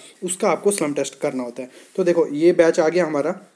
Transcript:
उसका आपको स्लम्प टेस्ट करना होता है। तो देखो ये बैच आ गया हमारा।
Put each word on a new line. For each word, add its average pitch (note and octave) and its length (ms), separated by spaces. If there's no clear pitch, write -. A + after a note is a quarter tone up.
उसका F#3 260
आपको G3 220
स्लम्प D3+ 240
टेस्ट C#3 240
करना C3 240
होता A#2+ 200
है। B2+ 60
तो F#3+ 80
देखो E3+ 320
ये E3 180
बैच E3 260
आ D#3+ 100
गया E3+ 160
हमारा। D#3 340